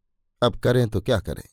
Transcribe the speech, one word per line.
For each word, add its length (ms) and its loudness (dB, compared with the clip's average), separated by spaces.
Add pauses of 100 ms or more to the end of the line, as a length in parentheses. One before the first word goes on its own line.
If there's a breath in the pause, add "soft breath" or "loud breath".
(440)
अब 120 2
करें 340 2
तो 120 -4
क्या 180 0
करें? 340 -10